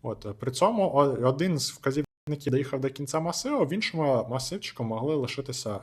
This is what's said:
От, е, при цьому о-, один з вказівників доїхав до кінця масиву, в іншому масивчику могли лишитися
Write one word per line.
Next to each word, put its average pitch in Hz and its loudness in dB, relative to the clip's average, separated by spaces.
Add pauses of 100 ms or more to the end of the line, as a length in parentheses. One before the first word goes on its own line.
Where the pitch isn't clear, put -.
От, 110 -8
е, 107 -6
при 123 -6
цьому 202 2
о-, 135 4
один 156 2
з - -4
вказівників 143 -2
доїхав 135 0
до 135 0
кінця 143 -4
масиву, 190 0
в 139 0
іншому 151 2
масивчику 131 -6
могли 113 -2
лишитися 123 -4